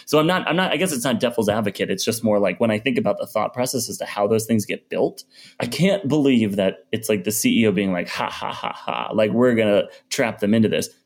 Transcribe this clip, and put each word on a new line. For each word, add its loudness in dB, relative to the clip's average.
so 2
I'm 4
not, 0
I'm 0
not, 0
I 0
guess 0
it's -4
not 0
devil's 0
advocate. -2
It's -4
just -2
more 2
like 0
when 2
I 0
think -2
about 0
the -8
thought -4
process -4
as -10
to -8
how -2
those 0
things 0
get -8
built, -4
I -4
can't 0
believe 4
that 0
it's -4
like 0
the -2
C 2
E 4
O 4
being 0
like, -4
"Ha, -6
ha, -8
ha, -8
ha, -6
like, 2
we're 4
gonna 4
trap -2
them 2
into 4
this." -2